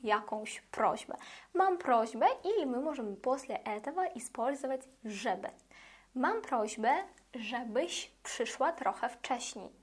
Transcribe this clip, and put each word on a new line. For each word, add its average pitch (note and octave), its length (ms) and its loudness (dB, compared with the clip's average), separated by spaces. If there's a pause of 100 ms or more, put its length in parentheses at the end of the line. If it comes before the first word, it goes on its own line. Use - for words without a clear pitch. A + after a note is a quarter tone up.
jakąś G#3+ 580 0
prośbę. - 560 0 (380)
Mam F#4 240 4
prośbę, A#3 480 4 (180)
или F#4 220 2
мы B3 140 0
можем C4+ 360 -4
после C4 480 -2
этого C#4 500 -2
использовать C4 760 -4 (160)
żeby. G#3+ 460 -4 (680)
Mam F4 260 2
prośbę, A3+ 520 2 (400)
żebyś A#3+ 760 -2 (120)
przyszła - 500 0
trochę A3+ 360 0
wcześniej, - 640 -6 (120)